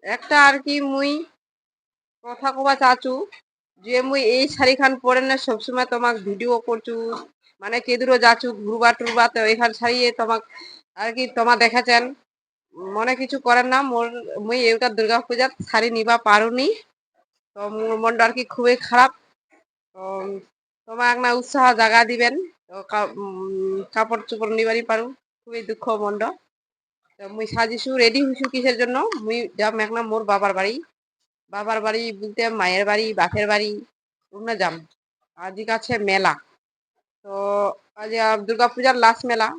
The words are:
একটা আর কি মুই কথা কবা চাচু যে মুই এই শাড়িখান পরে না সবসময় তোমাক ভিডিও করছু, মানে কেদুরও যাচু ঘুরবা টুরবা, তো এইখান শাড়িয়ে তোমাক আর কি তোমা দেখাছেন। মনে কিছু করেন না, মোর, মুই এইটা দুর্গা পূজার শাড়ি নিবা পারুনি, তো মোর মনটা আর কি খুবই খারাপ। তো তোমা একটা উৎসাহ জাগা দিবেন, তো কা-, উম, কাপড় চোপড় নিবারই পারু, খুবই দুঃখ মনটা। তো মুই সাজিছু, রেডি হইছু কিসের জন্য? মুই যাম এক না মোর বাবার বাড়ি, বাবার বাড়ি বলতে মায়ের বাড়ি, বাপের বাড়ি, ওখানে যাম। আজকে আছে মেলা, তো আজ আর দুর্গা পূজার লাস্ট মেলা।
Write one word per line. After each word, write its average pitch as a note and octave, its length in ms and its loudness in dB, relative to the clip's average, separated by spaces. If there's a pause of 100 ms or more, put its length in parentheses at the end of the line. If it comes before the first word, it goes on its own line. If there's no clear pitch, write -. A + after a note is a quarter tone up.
একটা A#3 340 0 (100)
আর C#4 140 6
কি C#4+ 200 -4
মুই C#4 300 -2 (1120)
কথা A#3+ 260 -4
কবা C4+ 240 0
চাচু B3+ 380 2 (720)
যে A#3+ 160 -4
মুই C4+ 200 0
এই C4 260 2
শাড়িখান C4+ 520 4
পরে B3+ 220 2
না C4+ 160 0
সবসময় B3 480 -4
তোমাক A#3+ 300 -2 (120)
ভিডিও G#3+ 320 -2
করছু, A#3 340 -6 (680)
মানে G#3+ 180 -6
কেদুরও B3 380 2
যাচু A#3 360 6
ঘুরবা A3 400 2
টুরবা, A#3 340 2
তো A#3 120 -2
এইখান A3+ 340 2
শাড়িয়ে A#3+ 380 0
তোমাক A3+ 300 -2 (540)
আর G#3 200 -6
কি B3+ 120 -4
তোমা A#3+ 280 2
দেখাছেন। A#3+ 480 4 (920)
মনে A#3 200 -2
কিছু C4 240 -6
করেন B3 280 4
না, C4 140 2
মোর, A#3+ 260 -2 (320)
মুই A3 180 -4 (120)
এইটা A3+ 200 2
দুর্গা A3 300 0
পূজার B3 320 -2 (180)
শাড়ি A3+ 220 2
নিবা A3+ 260 2
পারুনি, A#3 500 4 (880)
তো G3+ 40 -16 (100)
মোর A3 340 -4
মনটা A#3 220 2
আর A#3+ 120 0
কি B3 80 -4
খুবই B3 300 2
খারাপ। B3 360 4 (840)
তো F#3 80 -16 (840)
তোমা A#3 240 -4
একটা B3 220 0
উৎসাহ B3+ 400 0
জাগা A3+ 320 6
দিবেন, A#3+ 280 0 (340)
তো F3 80 -20 (160)
কা-, G#3 280 -2
উম, F#3+ 580 -6 (160)
কাপড় A3+ 340 -2
চোপড় A3 280 -6
নিবারই A3+ 340 0
পারু, A3+ 160 0 (340)
খুবই A#3 240 -14
দুঃখ A3 220 -10 (180)
মনটা। G#3 260 -4 (880)
তো G3+ 100 -18
মুই G#3+ 180 -8
সাজিছু, A3+ 500 -4
রেডি A#3 280 4
হইছু C4+ 240 -4
কিসের B3+ 280 -2
জন্য? B3 200 0 (280)
মুই A3+ 120 -4 (200)
যাম G#3+ 220 0
এক G#3+ 120 -4
না A#3 100 -4
মোর A3 220 -4
বাবার G3 300 0
বাড়ি, G3 220 -2 (760)
বাবার G#3+ 280 -4
বাড়ি A3 300 -4
বলতে G#3 380 -8
মায়ের F#3+ 360 0
বাড়ি, G#3 280 0
বাপের G3 340 0
বাড়ি, G#3 240 0 (640)
ওখানে A3 240 -8
যাম। E3+ 180 -2 (640)
আজকে F#3+ 320 -10
আছে A3+ 260 -4
মেলা, F#3+ 360 2 (920)
তো G3 80 -14 (600)
আজ A3 200 -12
আর A3 220 2 (100)
দুর্গা A#3 200 2
পূজার B3 280 2
লাস্ট A#3 300 4
মেলা। A3+ 220 0 (120)